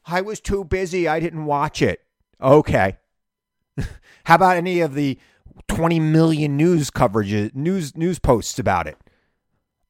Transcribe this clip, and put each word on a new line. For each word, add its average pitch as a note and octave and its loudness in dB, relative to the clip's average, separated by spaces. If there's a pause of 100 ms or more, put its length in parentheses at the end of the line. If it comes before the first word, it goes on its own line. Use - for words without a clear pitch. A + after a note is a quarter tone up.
I F3 -4
was G#3 -8
too G3 -4
busy. F3+ -2
I D#3 0
didn't D#3+ -6
watch D3 -2
it." G#2 0 (380)
Okay. C3 4 (800)
<laughs> C#3 -6 (380)
How E3 4
about F#3 4
any F3 -2
of D3 -2
the C#3 -2 (500)
twenty E3 0
million D#3 2
news D#3+ 2
coverages, G#2+ -2
news, D#3 -4
news E3 -2
posts - -2
about F#2 -2
it? D#2 -14 (920)